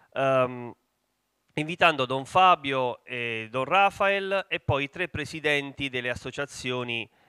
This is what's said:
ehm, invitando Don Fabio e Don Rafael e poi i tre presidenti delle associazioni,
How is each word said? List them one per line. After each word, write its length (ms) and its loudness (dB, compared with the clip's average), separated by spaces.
ehm, 600 0
invitando 480 2
Don 200 -2
Fabio 800 4
e 440 -6
Don 140 -2
Rafael 840 0
e 100 -4
poi 260 -2
i 60 -8
tre 160 -6
presidenti 840 -4
delle 220 -4
associazioni, 1000 -6